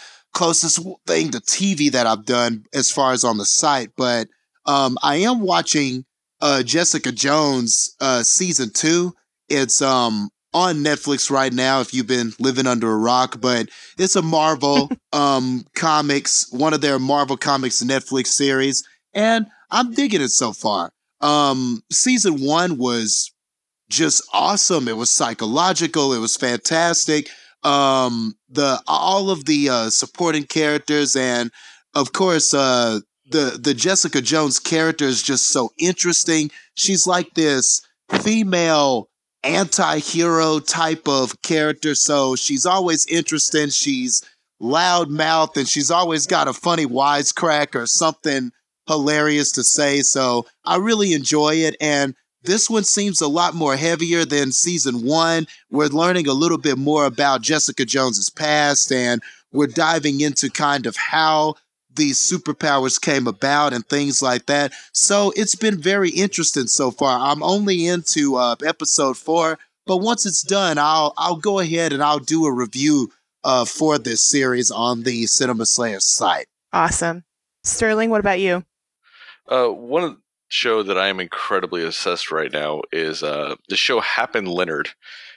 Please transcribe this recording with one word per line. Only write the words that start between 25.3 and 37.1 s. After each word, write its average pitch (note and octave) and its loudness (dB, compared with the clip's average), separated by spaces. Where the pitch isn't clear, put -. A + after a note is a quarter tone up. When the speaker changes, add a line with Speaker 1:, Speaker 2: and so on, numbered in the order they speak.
Speaker 1:
It A#2+ 0
was A2+ -2
fantastic. D#3 0
Um, C3 0
the, C3+ 0
all F#3+ 0
of D3+ -4
the, C#3+ 2
uh, A2+ 0
supporting D3+ -2
characters D3 0
and, B2 0
of - -2
course, F3 2
uh, B2 2
the, C#3 -2
the C#3 0
Jessica D#3+ 0
Jones C#3 0
character D#3+ 0
is B2+ 0
just - -2
so B2+ -2
interesting. E3 0
She's F#3+ 0
like F3+ 0